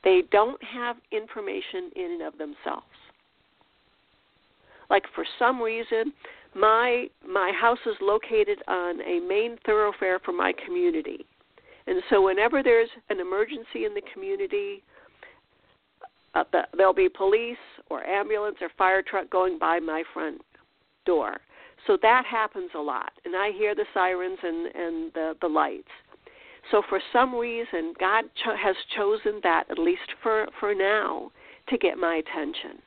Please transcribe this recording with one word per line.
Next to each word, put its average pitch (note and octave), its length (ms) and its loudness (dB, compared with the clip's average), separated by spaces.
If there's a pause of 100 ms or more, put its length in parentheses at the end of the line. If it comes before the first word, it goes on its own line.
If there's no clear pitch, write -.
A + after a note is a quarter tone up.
They F#3 200 6 (100)
don't A3 320 4
have A#3+ 320 -8 (160)
information G3 800 -8
in F3 260 -6
and - 20 -8
of D3+ 160 -12
themselves. D3 480 -10 (2000)
Like, G3 160 4 (100)
for E3 100 -4 (140)
some B3+ 220 2
reason, A3+ 520 -2 (420)
my, A#3 540 4 (200)
my F#3+ 240 0
house A#3 340 4
is G#3+ 140 -2
located G#3 680 0
on F3 360 -4
a F3 180 -2
main G#3+ 460 -2
thoroughfare G3+ 540 2
for F#3 120 -6
my F3+ 220 0 (100)
community. F3 640 -2 (600)
And F#3 220 0
so G3 160 8
whenever G#3+ 380 4
there's A#3 260 6 (220)
an F#3+ 100 -2
emergency A3 640 -4
in G#3 100 -2
the G3+ 80 -4 (120)
community, G4 680 -6 (1500)
uh, - 180 2
the, F3+ 100 2 (140)
there'll F#3+ 180 6
be F#3 140 4
police A3 480 0 (340)
or C#3+ 140 -8
ambulance G#3 580 -2
or E3+ 60 -6 (100)
fire F#3+ 240 4
truck F#3+ 260 -6
going F#3 300 0
by E3 220 2
my D#3+ 220 -4 (120)
front D#3+ 260 -6 (640)
door. D3+ 320 2 (500)
So G3 160 6
that B3 260 6
happens G#3+ 460 -4
a D#3+ 60 -8
lot, C3+ 320 -6 (120)
and F3 120 -6
I G3+ 160 0
hear G#3 240 0
the G#3 80 -2 (100)
sirens F#3 480 -2
and, E3+ 320 -4
and E3 400 -6
the, D#3+ 260 -4
the F3 60 -2
lights. D3+ 380 0 (880)
So G#3 160 6
for F#3+ 120 0 (120)
some B3+ 200 4
reason, A#3 680 -4
God G#3 240 2 (200)
cho-, A3 120 -2
has G#3 180 0 (220)
chosen G#3 480 0
that, E3 260 2
at D#3+ 80 -4
least F3 300 0 (120)
for, A3 280 0 (100)
for G#3 160 -2
now, G3 560 0 (380)
to B3+ 100 0
get - 180 2
my E3+ 200 0
attention. - 720 -8